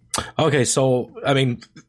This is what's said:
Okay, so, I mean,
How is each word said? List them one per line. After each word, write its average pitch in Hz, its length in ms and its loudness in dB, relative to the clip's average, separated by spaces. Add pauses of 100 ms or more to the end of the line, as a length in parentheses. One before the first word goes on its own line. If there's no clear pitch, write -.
(380)
Okay, 143 280 2
so, 131 460 0 (120)
I 143 80 0
mean, 131 280 0 (280)